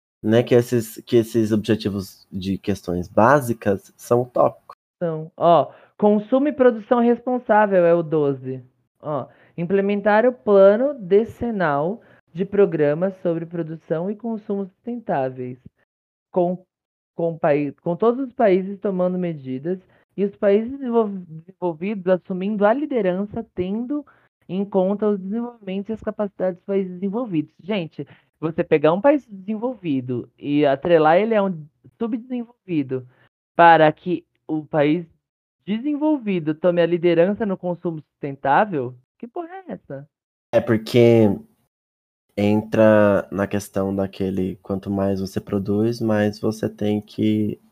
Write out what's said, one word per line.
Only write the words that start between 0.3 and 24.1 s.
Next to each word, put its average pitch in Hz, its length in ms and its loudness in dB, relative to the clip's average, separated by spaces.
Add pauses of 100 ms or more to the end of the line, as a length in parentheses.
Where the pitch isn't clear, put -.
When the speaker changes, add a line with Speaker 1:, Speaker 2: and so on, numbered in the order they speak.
Speaker 1:
que 123 140 0
esses, 120 500 -2
que 120 120 2
esses 113 340 0
objetivos 104 800 -4
de 95 260 -6
questões 87 500 -6
básicas 113 880 2
são 120 240 0
utópicos. - 540 -2 (280)
Speaker 2:
São. 160 320 -8
Ó, 160 360 2 (260)
consumo 214 500 2
e 302 60 -2
produção 240 460 2
responsável 233 840 2
é 170 80 4
o 170 80 2
doze. 139 640 -2 (380)
Ó, 143 260 -8 (280)
implementar 202 720 0
o 254 80 2
plano 208 600 4
decenal 202 1080 -2 (320)
de 175 100 -6
programas 175 800 0
sobre 165 240 -4
produção 165 640 -8
e 214 40 -10
consumo 208 500 -8
sustentáveis, 131 920 -8 (760)
com, 185 320 -2 (500)
com 165 220 -4
paí-, 147 340 0 (100)
com 175 140 -4
todos 240 320 0
os 240 60 -20
países 196 460 0
tomando 185 380 -2
medidas 156 640 -6 (380)
e 196 80 0
os 202 100 -6
países 214 360 2
desenvol-, 233 360 -2
desenvolvidos 180 1000 -8
assumindo 190 580 0
a 214 80 4
liderança, 226 800 -4
tendo 240 520 -6 (440)